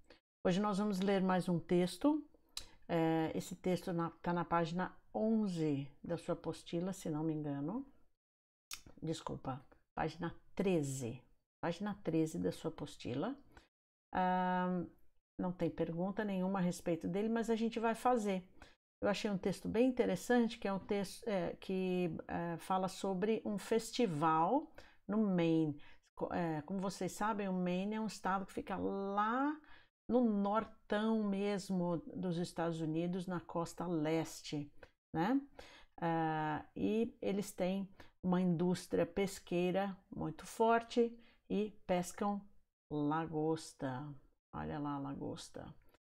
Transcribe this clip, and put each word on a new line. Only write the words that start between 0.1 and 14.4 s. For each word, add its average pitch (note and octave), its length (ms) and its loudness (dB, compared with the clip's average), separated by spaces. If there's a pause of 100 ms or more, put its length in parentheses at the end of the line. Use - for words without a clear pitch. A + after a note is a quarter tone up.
Hoje F#3 140 6
nós G#3 180 2
vamos G3+ 220 2
ler G3 200 6
mais F#3 280 4
um F3 100 4
texto. F#3 680 4 (640)
É, D#3+ 460 4
esse F3 220 -4
texto - 360 0
na, E3+ 180 0 (120)
tá F3 100 0
na F3 120 0
página E3+ 520 0 (160)
onze F3+ 760 2 (120)
da E3+ 140 -2
sua E3+ 180 -4
apostila, E3+ 580 -4
se F#3 180 -6
não D3+ 140 -2
me D#3+ 100 2
engano. D3+ 500 -4 (1160)
Desculpa, C#3 580 -6 (360)
página E3 360 -4 (220)
treze. C#3 680 0 (400)
Página G3 440 -4
treze D#3+ 340 2
da E3 140 0
sua - 180 -6
apostila. D#3 680 -4 (800)
Ahn, F#3 720 2 (540)